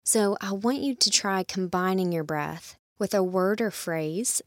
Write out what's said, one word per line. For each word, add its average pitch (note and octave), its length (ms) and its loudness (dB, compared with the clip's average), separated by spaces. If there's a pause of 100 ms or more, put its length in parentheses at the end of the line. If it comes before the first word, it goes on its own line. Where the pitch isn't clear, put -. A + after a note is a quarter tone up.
So G#3 380 2
I G3 120 -4
want A#3 260 0
you C#4 160 -2
to - 160 2
try F#3+ 320 2
combining F#3 680 0
your E3 140 0
breath D#3 540 -6 (200)
with G3+ 140 -2
a G3 100 4
word F#3 380 2
or G#3+ 100 0
phrase E3 760 -2